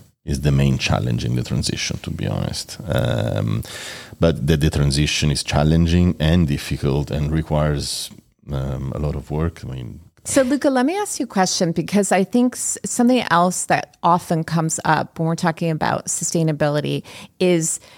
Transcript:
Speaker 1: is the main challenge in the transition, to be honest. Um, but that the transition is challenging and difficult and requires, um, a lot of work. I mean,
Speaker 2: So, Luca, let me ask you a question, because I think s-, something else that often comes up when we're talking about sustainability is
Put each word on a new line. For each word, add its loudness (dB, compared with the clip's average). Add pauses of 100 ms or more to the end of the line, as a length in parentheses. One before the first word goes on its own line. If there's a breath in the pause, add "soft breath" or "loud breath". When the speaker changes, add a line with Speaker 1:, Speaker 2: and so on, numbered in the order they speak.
(240)
Speaker 1:
is -4
the 2
main 4
challenge 0
in -2
the -2
transition, -4
to -10
be -6
honest. -4 (100)
Um, 0 (580 loud breath)
but 2
that 4
the 4
transition 2
is -2
challenging 4
and 4
difficult -2
and -2
requires, -2 (440)
um, -6
a -6
lot -2
of -10
work. -4
I -10
mean, -10 (240)
Speaker 2:
So, 2
Luca, 2
let 2
me -2
ask -6
you -4
a -8
question, 0
because 0
I 4
think 2
s-, -6
something 2
else 2
that -2
often 2
comes 0
up 0
when 0
we're 2
talking 0
about 0
sustainability 0 (380 loud breath)
is 2 (180 loud breath)